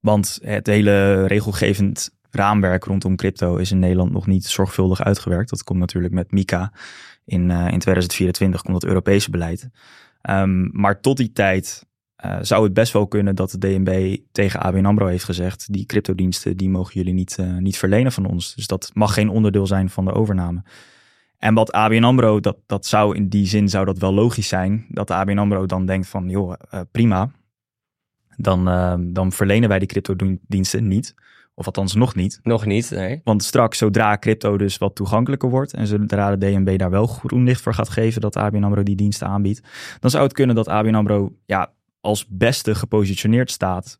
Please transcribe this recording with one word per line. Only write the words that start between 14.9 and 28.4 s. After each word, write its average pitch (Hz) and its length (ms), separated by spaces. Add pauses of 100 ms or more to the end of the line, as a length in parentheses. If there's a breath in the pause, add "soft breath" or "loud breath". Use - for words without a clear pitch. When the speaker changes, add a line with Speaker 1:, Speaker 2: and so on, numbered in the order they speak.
Speaker 1:
heeft 90 180
gezegd: 90 480
"Die 98 140
cryptodiensten, 92 720
die 92 120
mogen 92 260
jullie 90 200
niet, 92 240
eh, 90 180
niet 92 220
verlenen 113 340
van 95 140
ons. 87 280
Dus 107 120
dat - 280
mag 101 200
geen 107 140
onderdeel 101 380
zijn 95 240
van 95 140
de 95 80
overname." 92 500 (760 soft breath)
En 110 160
wat 110 200
A 110 140
B 107 40
N 113 120
amro, 117 360
dat, 95 160 (100)
dat - 200
zou 104 300
in 101 120
die 101 180
zin, 104 220
zou 95 160
dat 92 140
wel 95 140
logisch 110 360
zijn... 98 400
dat - 200
de 92 60
A 95 100
B 98 40
N 98 100
amro 101 280
dan 92 200
denkt 95 220
van: 90 200
"Joh, 92 240 (180)
eh, 98 100 (100)
prima. 113 400 (1040)
Dan, 92 320